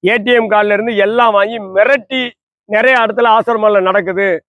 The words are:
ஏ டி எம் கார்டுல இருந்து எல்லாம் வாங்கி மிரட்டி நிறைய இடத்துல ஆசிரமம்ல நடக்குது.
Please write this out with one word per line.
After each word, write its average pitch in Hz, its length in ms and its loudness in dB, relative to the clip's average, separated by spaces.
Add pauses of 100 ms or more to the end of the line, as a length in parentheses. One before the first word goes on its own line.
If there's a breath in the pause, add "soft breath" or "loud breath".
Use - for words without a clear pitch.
ஏ 208 200 0
டி 240 140 0
எம் 220 140 -2
கார்டுல 208 240 2
இருந்து 226 180 -4 (120)
எல்லாம் 226 320 0
வாங்கி 214 200 -2 (180)
மிரட்டி 254 460 0 (520)
நிறைய 247 200 2 (100)
இடத்துல 220 320 0
ஆசிரமம்ல 214 520 0
நடக்குது. 190 400 -2 (200)